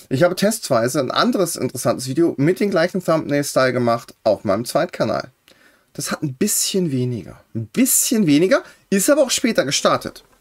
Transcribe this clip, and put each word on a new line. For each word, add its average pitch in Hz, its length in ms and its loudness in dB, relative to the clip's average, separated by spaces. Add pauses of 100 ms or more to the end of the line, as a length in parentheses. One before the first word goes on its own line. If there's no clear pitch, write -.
Ich 135 160 2
habe 180 100 2
testweise 143 640 0
ein 127 140 -2
anderes 190 420 0
interessantes 127 540 -4
Video 165 300 0
mit 160 200 2
dem 202 120 0
gleichen 180 340 -2
Thumbnail-Style 143 680 0
gemacht 120 520 -2
auf 107 180 2
meinem 107 220 0
Zweitkanal. 135 680 -4 (600)
Das - 200 -8
hat - 100 -8
ein 139 120 -4
bisschen 190 560 -2
weniger. 123 500 -4 (140)
Ein 113 140 -6
bisschen 220 580 2
weniger, 185 360 4 (280)
ist 196 180 2
aber 294 140 6
auch 247 80 0
später - 340 0
gestartet. - 600 -2 (160)